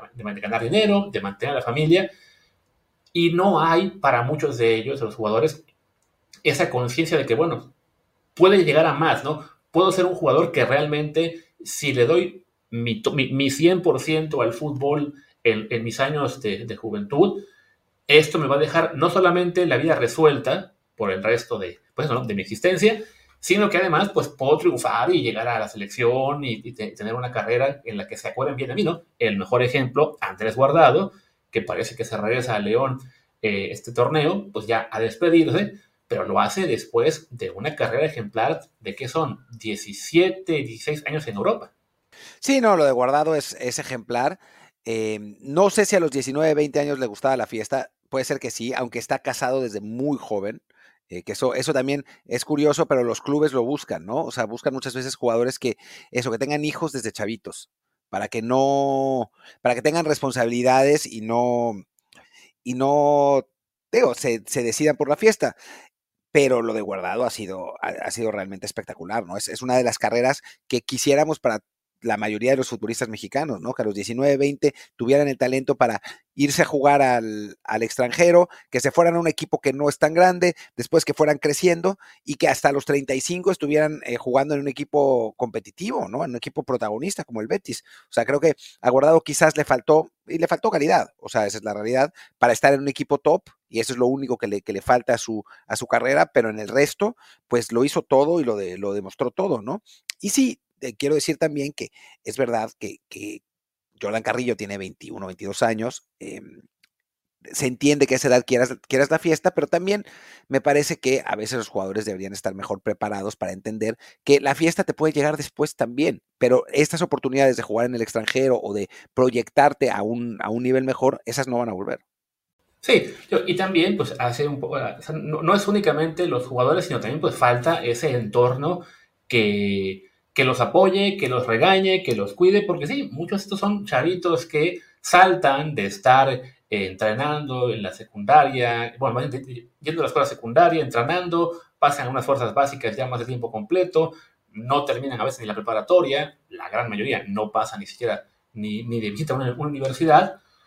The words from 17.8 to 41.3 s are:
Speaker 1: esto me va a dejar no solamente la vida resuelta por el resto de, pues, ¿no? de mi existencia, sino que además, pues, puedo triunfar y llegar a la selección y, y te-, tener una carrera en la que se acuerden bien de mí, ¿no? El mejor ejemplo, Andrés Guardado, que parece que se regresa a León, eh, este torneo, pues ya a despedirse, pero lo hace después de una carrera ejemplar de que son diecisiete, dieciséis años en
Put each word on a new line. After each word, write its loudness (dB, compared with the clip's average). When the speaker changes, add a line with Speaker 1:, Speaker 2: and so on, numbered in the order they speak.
Speaker 1:
esto 6
me 0
va 4
a 4
dejar 0
no 2
solamente 2
la 2
vida 2
resuelta 2
por -2
el -6
resto -2
de, -10
pues, -4
¿no? -2
de -4
mi -4
existencia, 2
sino 2
que 0
además, 2
pues, -2
puedo 2
triunfar 0
y 2
llegar -2
a -2
la -6
selección -2
y, -6
y -14
te-, -10
tener -8
una -8
carrera -2
en -8
la -8
que -14
se -10
acuerden -4
bien -6
de -6
mí, 0
¿no? -2
El 0
mejor 0
ejemplo, 0
Andrés -6
Guardado, 6
que -2
parece -6
que -6
se -8
regresa -2
a 0
León, 0
eh, -2
este -14
torneo, 0
pues -8
ya -2
a -6
despedirse, 2
pero -4
lo 0
hace 0
después 0
de -10
una -8
carrera -2
ejemplar -4
de -12
que -10
son -4
diecisiete, -2
dieciséis -6
años -6
en -8